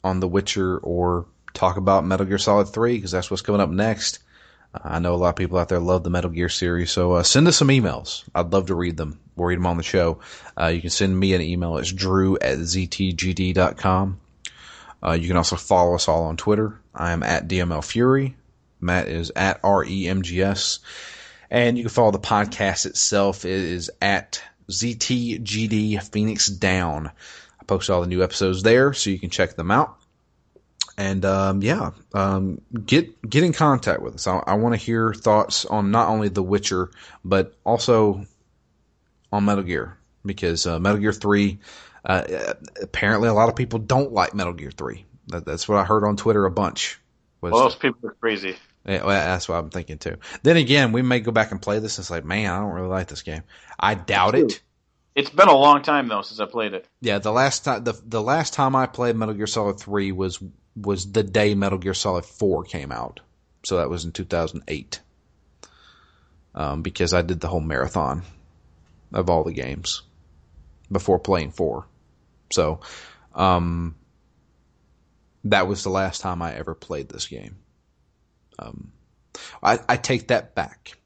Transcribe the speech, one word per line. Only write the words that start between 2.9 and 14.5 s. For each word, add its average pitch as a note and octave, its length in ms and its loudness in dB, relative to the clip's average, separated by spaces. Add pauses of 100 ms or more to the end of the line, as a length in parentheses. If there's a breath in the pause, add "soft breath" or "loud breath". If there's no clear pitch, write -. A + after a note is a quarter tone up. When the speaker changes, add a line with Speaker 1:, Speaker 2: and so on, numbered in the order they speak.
Speaker 1:
'cause F#2+ 120 -8
that's F2+ 180 -4
what's F#2+ 140 -4
coming G#2 180 2
up F2+ 80 2
next. G2+ 480 -2 (560 soft breath)
Uh, - 100 -12
I E2+ 140 -4
know F2 160 0
a F2 40 2
lot F2 120 4
of F2 60 0
people F2+ 240 0
out F2 100 0
there F2+ 100 2
love F2 240 2
the E2+ 60 -4
Metal F2 220 0
Gear E2+ 180 -2
series, F2 400 -2
so, F2+ 240 2
uh, F2 80 4
send C#3 260 6
us E3 100 6
some D3 100 4
emails. G2+ 560 0 (100)
I'd F2 180 -2
love F#2+ 160 4
to F#2 80 0
read E2+ 220 -2
them. D#2 220 -6 (160)
We'll F2 140 -2
read F2+ 100 0
them F2 80 0
on F2 100 0
the E2 60 -4
show. E2+ 380 2 (380 loud breath)
Uh, E2 80 2
you E2+ 140 0
can E2+ 80 -8
send F#2+ 300 2
me F#2+ 160 4
an F2+ 60 2
email. E2+ 360 -2
It's C#2 140 -4
drew F#2+ 480 2
at C2+ 180 0
Z F2 300 -2
T F#2 260 -2
G F#2 220 -2
D F2+ 180 0
dot F2+ 240 2
com. F#2+ 420 0 (840 loud breath)